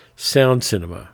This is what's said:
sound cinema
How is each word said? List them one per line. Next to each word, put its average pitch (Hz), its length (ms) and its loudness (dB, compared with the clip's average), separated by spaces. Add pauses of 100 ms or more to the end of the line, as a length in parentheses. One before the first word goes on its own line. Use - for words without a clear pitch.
(160)
sound 127 480 2
cinema 87 500 -6